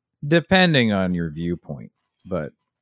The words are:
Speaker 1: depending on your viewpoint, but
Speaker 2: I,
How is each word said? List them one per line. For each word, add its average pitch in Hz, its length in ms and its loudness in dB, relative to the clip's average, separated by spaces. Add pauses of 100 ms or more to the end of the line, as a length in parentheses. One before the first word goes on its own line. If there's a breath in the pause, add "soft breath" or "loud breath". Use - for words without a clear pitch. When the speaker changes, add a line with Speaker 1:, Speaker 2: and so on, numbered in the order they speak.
(280)
Speaker 1:
depending 165 640 2
on 95 220 0
your 85 160 -2
viewpoint, 78 640 -8 (340)
but 85 220 -6
Speaker 2:
I, - 40 -14 (300)